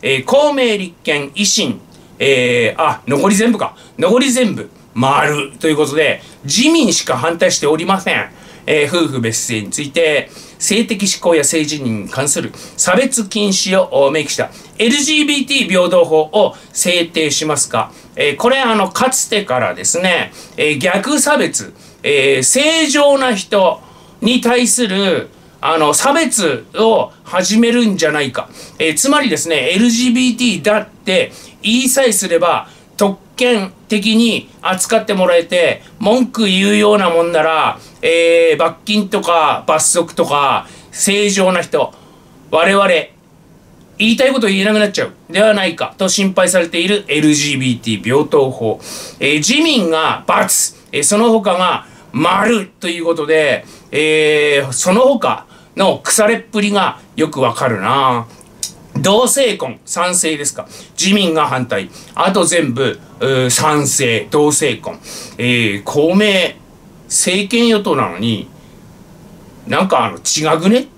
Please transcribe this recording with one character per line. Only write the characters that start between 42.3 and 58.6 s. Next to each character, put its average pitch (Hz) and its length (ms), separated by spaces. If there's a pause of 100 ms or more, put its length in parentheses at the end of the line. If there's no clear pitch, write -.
我 175 200
々、 196 160 (1120)
言 220 160
い 226 40
た 262 100
い 277 40
こ 262 80
と 220 80
言 196 120
え 190 60
な 214 80
く 214 60
な 208 80
っ 196 40
ち 165 120
ゃ - 20
う - 60 (180)
で 175 140
は 214 100
な 196 140
い 165 80
か - 200
と 190 140
心 190 240
配 185 160
さ 180 80
れ 170 120
て 170 100
い 180 80
る 202 200
エ 151 140
ル 151 140
ジ 143 220
ー - 20
ビ 127 160
ー - 40
テ 113 120
ィ 101 100
ー - 20
平 135 220
等 139 240
法。 113 300 (400)
え 143 140
ー、 151 40
自 180 200
民 269 340
が×、 156 320 (680)
え 143 100
ー、 - 20
そ 208 160
の 233 100
他 202 240
が 175 320 (260)
丸 190 680
と 185 80
い 170 140
う 165 40
こ 165 80
と 151 140
で、 151 360 (280)
え 151 760
ー、 135 60
そ 185 200
の 220 100
他 247 440 (300)
の 190 280
腐 - 220
れ 214 120
っ - 20
ぷ 208 220
り 208 100
が 196 280 (160)
よ 156 140
く 139 120
わ 117 120
か 139 140
る 110 120
な。 123 460 (760)